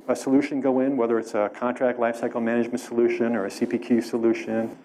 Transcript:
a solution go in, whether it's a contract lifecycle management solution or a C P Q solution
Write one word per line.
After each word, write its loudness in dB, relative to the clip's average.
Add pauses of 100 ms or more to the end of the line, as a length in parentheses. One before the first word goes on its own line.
a 2
solution 2
go 2
in, 0
whether 2
it's -4
a 2
contract -2
lifecycle -2
management 0
solution 2
or 0
a -4
C -4
P -2
Q 2
solution -2